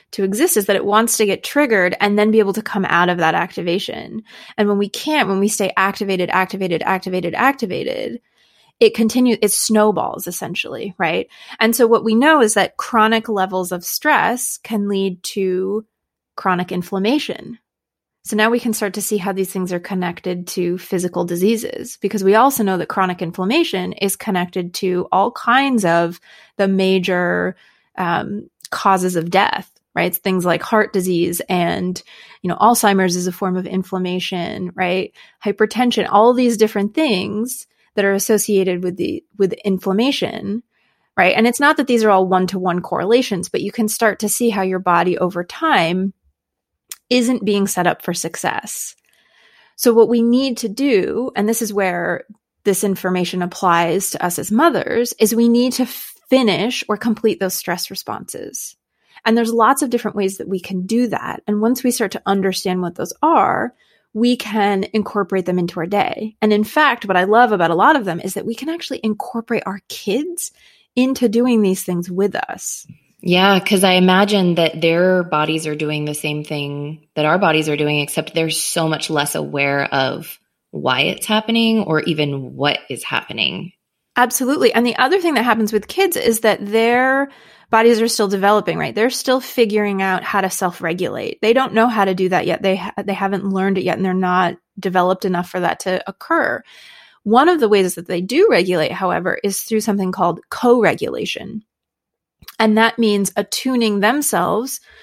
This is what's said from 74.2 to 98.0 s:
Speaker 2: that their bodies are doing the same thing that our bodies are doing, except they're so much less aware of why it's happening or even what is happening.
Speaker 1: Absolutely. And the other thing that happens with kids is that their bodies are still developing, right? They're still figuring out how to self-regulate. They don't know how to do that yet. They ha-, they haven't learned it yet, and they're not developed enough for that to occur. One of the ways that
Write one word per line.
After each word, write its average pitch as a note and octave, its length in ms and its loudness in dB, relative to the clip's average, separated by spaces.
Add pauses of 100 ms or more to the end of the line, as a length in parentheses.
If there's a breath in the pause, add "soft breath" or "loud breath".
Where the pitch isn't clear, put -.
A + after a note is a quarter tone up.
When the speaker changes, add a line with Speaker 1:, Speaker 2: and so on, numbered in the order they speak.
Speaker 2:
that E3 260 0
their F3 400 4
bodies D#3 460 -2
are D3+ 80 -4
doing D3+ 300 -4
the D3+ 100 -6
same D3+ 280 -6
thing D3 720 -8
that D3+ 100 -2
our D#3+ 140 4
bodies D#3+ 320 2
are D3 80 0
doing, D3 220 0
except D3 340 -4
they're D#3+ 160 -2
so D#3+ 380 -2
much D#3 240 -2
less D3 240 -2
aware C#3+ 580 -2
of C3+ 460 -4 (320)
why C3 300 0
it's E3+ 260 -4
happening A3 560 0
or D#3 180 0
even C#3+ 540 -4
what C#3+ 240 0 (100)
is B2 140 -10
happening. - 680 -6 (420)
Speaker 1:
Absolutely. B3+ 580 2
And A#3+ 140 2
the A3+ 80 -2
other E4+ 260 2
thing E4 140 0
that A#3 80 2
happens A3+ 280 0
with G#3 160 -2
kids F#4+ 300 0
is A3 220 0
that G#3 260 0
their B3 640 2 (400 loud breath)
bodies A#3 320 6
are A3+ 60 2
still G#3+ 200 0
developing, G3 520 2
right? D3+ 160 -4
They're A#3 160 2
still C4 280 0
figuring G#3 600 0
out F#3+ 220 -2
how G3+ 180 -2
to F#3+ 80 0
self-regulate. F3 920 -4
They A3 120 4
don't C4 200 0
know A3+ 140 4
how A3 180 0
to F#3+ 100 2
do F#3 140 0
that F#3 180 0
yet. - 160 -2
They F#3+ 140 2
ha-, F3+ 160 -10 (100)
they G3 100 -4
haven't G3 340 -4
learned F#3+ 300 0
it - 60 -2
yet, F3+ 140 -2
and F#3+ 80 -2
they're F#3 100 0
not F3+ 420 0 (220)
developed F#3 460 0
enough F3+ 220 -2
for F#3 120 -6
that F3 220 -2
to F#3 280 -4
occur. C4+ 540 -2 (580 loud breath)
One B3+ 280 4
of F4 100 2
the A3 100 2
ways F#3+ 260 4
that E3+ 120 -12